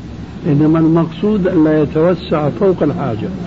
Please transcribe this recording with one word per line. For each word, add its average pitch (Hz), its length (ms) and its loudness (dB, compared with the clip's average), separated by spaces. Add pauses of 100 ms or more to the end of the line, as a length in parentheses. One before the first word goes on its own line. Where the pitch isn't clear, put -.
(460)
إنما 156 320 4
المقصود 170 680 2
ألا 156 360 2
يتوسع 156 640 0
فوق 185 340 0
الحاجة. 120 460 -2 (180)